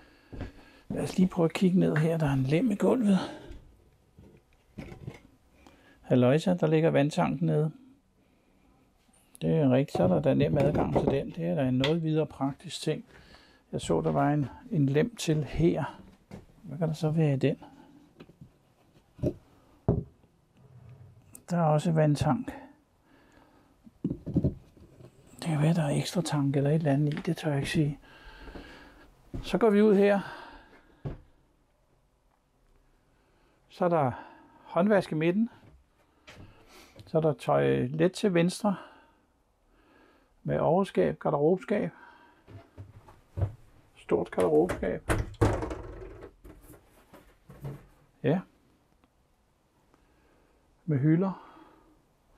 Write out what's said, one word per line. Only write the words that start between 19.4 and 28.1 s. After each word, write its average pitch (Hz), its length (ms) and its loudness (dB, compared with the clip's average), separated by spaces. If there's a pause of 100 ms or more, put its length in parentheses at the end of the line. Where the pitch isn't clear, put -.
Der 170 80 -2
er 170 60 0
også 151 280 2
vandtank. 151 600 0 (2750)
Det - 100 -20
kan 156 200 -2
være, 156 120 4
der 165 100 2
er 143 140 0
ekstra 147 240 -2
tank 139 340 0
eller 139 140 2
et 151 60 2
eller 160 180 2
andet 147 200 2
i. 160 40 -6
Det 170 200 -4
tør 160 120 -4
jeg 143 100 0
ikke 139 120 -4
sige. 151 280 0 (1400)